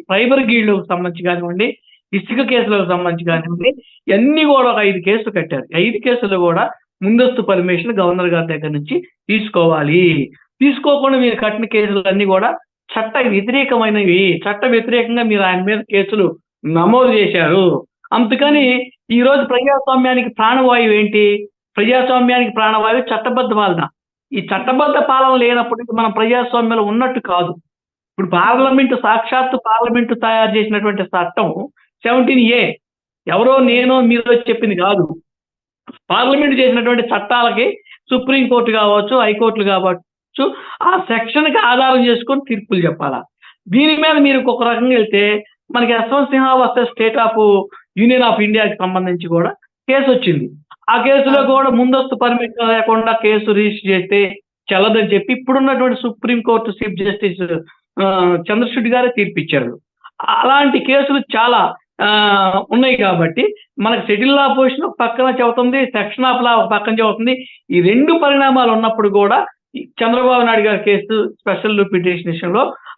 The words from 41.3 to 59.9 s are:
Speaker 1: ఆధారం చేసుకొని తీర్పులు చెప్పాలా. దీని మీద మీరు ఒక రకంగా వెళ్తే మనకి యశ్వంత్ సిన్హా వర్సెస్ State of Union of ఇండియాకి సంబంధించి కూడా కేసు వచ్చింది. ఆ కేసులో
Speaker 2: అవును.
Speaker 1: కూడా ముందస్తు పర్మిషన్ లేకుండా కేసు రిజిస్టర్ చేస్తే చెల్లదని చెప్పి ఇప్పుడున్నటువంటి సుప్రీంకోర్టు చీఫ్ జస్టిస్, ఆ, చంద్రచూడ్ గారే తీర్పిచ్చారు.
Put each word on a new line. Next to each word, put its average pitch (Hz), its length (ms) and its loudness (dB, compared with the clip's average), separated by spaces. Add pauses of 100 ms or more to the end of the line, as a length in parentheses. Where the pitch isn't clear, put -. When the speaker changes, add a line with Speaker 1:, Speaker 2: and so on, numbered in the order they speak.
Speaker 1:
ఆధారం 254 480 2
చేసుకొని 240 420 0
తీర్పులు 208 320 -2
చెప్పాలా. 143 420 -4 (460)
దీని 294 280 2
మీద 311 220 0
మీరు 269 320 2
ఒక 240 140 -4
రకంగా 240 320 0
వెళ్తే 208 480 0 (300)
మనకి 240 180 0
యశ్వంత్ 240 380 0
సిన్హా 262 240 2
వర్సెస్ 247 340 0
State 220 300 -2
of 214 440 2 (440)
Union 247 280 4
of 208 80 0
ఇండియాకి 208 320 0
సంబంధించి 185 540 -4
కూడా 170 220 0 (380)
కేసు 269 220 2
వచ్చింది. 156 400 0 (400)
ఆ 247 120 2
కేసులో 269 360 2
Speaker 2:
అవును. 262 160 2
Speaker 1:
కూడా 269 160 2
ముందస్తు 254 440 0
పర్మిషన్ 240 540 -2
లేకుండా 226 440 0
కేసు 214 380 0
రిజిస్టర్ 208 400 0
చేస్తే 190 460 0 (360)
చెల్లదని 202 420 2
చెప్పి 196 180 4
ఇప్పుడున్నటువంటి 254 720 0
సుప్రీంకోర్టు 233 680 -2
చీఫ్ 190 340 -8
జస్టిస్, 190 540 -4 (440)
ఆ, 180 340 2 (160)
చంద్రచూడ్ 240 360 -2
గారే 247 200 2
తీర్పిచ్చారు. 151 680 -4 (440)